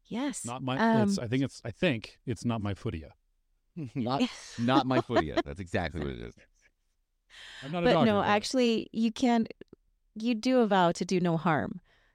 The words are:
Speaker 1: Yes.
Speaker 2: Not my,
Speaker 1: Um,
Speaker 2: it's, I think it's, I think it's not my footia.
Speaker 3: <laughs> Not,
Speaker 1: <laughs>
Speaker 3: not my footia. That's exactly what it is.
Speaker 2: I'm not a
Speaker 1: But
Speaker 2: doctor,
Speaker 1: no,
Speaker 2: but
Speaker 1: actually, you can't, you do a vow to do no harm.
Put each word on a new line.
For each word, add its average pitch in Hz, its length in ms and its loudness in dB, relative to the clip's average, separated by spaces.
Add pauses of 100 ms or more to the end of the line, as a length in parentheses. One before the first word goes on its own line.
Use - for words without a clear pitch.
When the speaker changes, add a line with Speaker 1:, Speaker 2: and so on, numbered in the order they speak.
Speaker 1:
Yes. 247 400 -6
Speaker 2:
Not 123 180 -8
my, 127 140 -2
Speaker 1:
Um, 226 320 4
Speaker 2:
it's, 196 100 -2
I - 80 -8
think 131 160 0
it's, - 200 -6
I 117 80 -8
think - 540 -2
it's 117 200 -6
not 117 160 -2
my 101 120 -4
footia. 85 380 -8 (640)
Speaker 3:
<laughs> 143 200 -10
Not, 131 280 0 (200)
Speaker 1:
<laughs> - 160 -14
Speaker 3:
not 127 280 4
my 180 120 2
footia. 117 440 0
That's 71 160 -12
exactly 87 420 -4
what 69 80 -4
it 62 100 -10
is. 58 160 -14 (1300)
Speaker 2:
I'm 143 80 -10
not 175 120 -2
a - 20 6
Speaker 1:
But - 80 6
Speaker 2:
doctor, 165 140 6
Speaker 1:
no, 202 140 4
Speaker 2:
but - 60 0
Speaker 1:
actually, 226 640 2
you 226 200 0
can't, 233 360 2 (680)
you 226 200 -2
do 254 240 2
a 226 80 4
vow 185 240 4
to 180 140 -4
do 180 140 0
no 170 180 2
harm. 156 420 -2 (360)